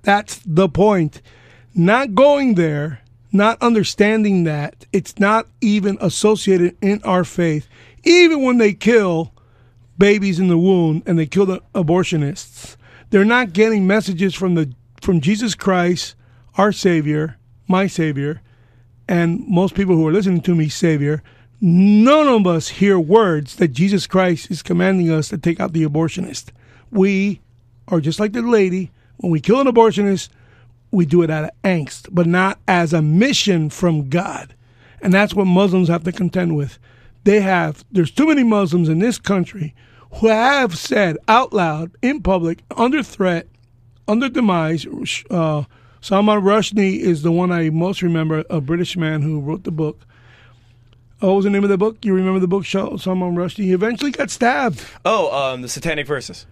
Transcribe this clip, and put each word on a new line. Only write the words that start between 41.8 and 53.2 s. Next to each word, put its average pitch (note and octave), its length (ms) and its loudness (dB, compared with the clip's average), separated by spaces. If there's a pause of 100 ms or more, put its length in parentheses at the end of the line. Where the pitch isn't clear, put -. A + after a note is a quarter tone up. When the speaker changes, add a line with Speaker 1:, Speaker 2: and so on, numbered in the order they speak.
Speaker 1:
in C4 200 -2
public, E3+ 420 -2 (120)
under B3+ 280 0
threat, F3+ 420 -2 (600)
under A#3+ 200 0
demise. F3 560 0 (460)
Uh, D#3 320 -2 (380)
Salman G#3 400 2
Rushdie G3 580 0
is E3 240 -2
the E3 80 0
one F3+ 220 0
I E3 180 -2
most E3+ 320 -4
remember, D#3+ 480 -2
a D#3+ 100 -4
British E3+ 360 -4
man D#3 260 -2
who D#3 160 -2
wrote D3 240 -8
the - 80 -8
book. D#3 300 -6 (1200)
What F#3+ 160 2
was G3 80 0
the G3+ 60 0
name G3+ 120 0
of G3+ 80 2
the G3 80 2
book? A3 260 -2
You G3 100 0
remember F#3+ 260 0
the F#3 80 0
book, G3 160 -2
Sha-, - 320 -6
Salman F#3 400 -4